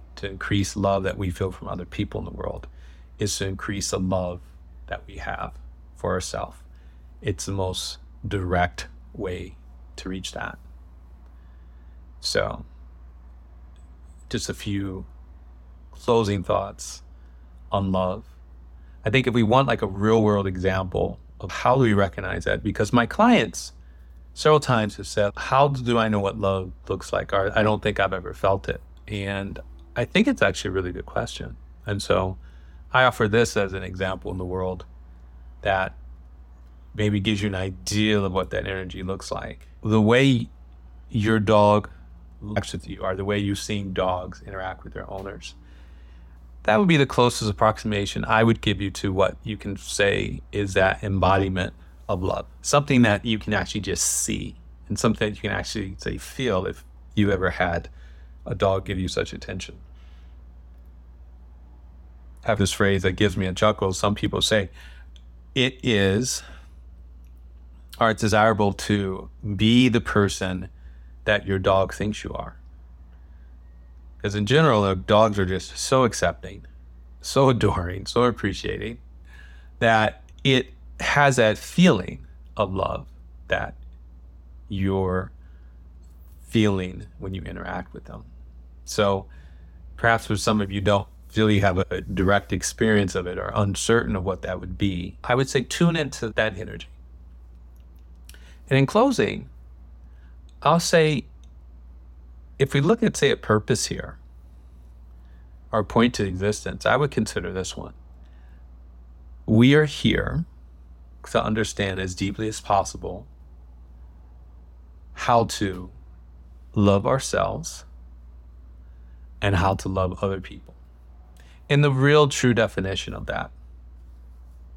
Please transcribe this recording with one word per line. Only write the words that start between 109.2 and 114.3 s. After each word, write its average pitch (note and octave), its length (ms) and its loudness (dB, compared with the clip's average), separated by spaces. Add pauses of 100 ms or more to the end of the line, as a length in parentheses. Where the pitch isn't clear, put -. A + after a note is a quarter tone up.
We A#2 280 8
are D3+ 120 6
here - 580 -2 (880)
to A2+ 100 2
understand G2+ 580 -2
as F#2+ 140 -4
deeply G2 360 -4
as G#2+ 100 -10
possible G2 640 -2 (1900)